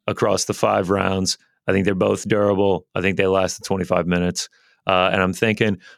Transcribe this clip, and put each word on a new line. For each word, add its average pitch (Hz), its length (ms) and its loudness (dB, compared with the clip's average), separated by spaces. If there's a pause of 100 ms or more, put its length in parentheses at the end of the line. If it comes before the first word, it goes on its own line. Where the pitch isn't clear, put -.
across - 380 0
the 104 80 -4
five 101 360 0
rounds. 95 480 0 (300)
I - 40 0
think 95 140 2
they're 101 100 2
both 101 320 0
durable. 101 580 0 (100)
I 92 60 -2
think 92 160 0
they 98 100 -2
last 95 320 0
the - 60 -18
twenty-five 90 420 -2
minutes. 87 420 -2 (380)
Uh, 92 240 2
and 95 120 2
I'm 92 100 0
thinking 107 460 0 (180)